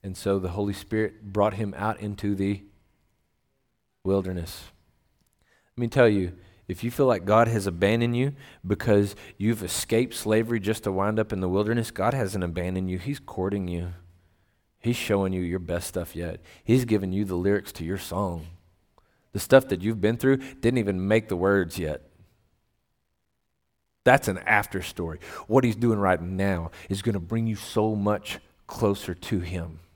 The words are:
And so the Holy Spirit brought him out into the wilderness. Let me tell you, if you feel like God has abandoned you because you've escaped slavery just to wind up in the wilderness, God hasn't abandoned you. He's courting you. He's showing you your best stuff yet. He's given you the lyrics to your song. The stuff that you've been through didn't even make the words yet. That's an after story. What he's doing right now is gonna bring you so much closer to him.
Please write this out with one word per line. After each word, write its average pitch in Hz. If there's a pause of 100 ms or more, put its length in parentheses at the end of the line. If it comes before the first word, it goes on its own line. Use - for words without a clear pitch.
And 95
so 98
the 92
Holy 101
Spirit 107
brought 101
him 101
out 107
into 104
the 98 (1400)
wilderness. 92 (1120)
Let 120
me 120
tell 120
you, 92 (340)
if -
you 120
feel 139
like 107
God 110
has 107
abandoned 110
you 139 (340)
because 101 (220)
you've 104
escaped 113
slavery 113
just 104
to 101
wind 98
up 110
in 98
the 92
wilderness, 107
God 107
hasn't 104
abandoned 90
you. 92
He's 131
courting 95
you. 87 (880)
He's 120
showing 98
you 92
your 87
best 87
stuff -
yet. 85 (220)
He's 127
given 101
you 101
the 95
lyrics 98
to 82
your 92
song. 85 (840)
The 101
stuff 131
that 90
you've 107
been 110
through 135
didn't 123
even 98
make 110
the -
words 95
yet. 76 (2000)
That's 127
an 98
after 104
story. 80 (280)
What 123
he's 113
doing 110
right 92
now 92 (180)
is 98
gonna 104
bring 113
you 110
so 110
much 104 (280)
closer 101
to -
him. 82 (160)